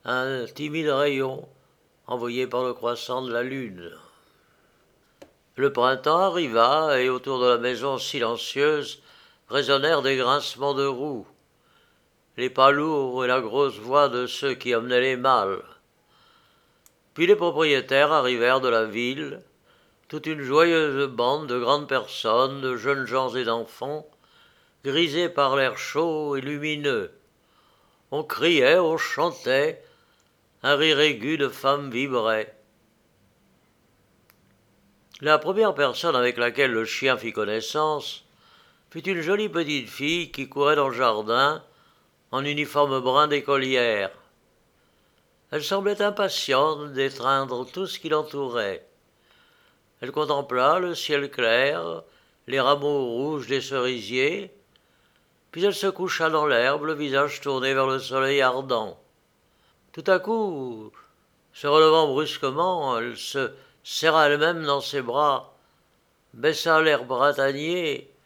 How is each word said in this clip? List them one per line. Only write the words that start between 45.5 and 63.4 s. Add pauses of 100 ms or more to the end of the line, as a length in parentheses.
Elle
semblait
impatiente
d'étreindre
tout
ce
qui
l'entourait. (1160)
Elle
contempla
le
ciel
clair, (460)
les
rameaux
rouges
des
cerisiers, (1000)
puis
elle
se
coucha
dans
l'herbe,
le
visage
tourné
vers
le
soleil
ardent. (920)
Tout
à
coup, (640)
se
relevant
brusquement,
elle
se (320)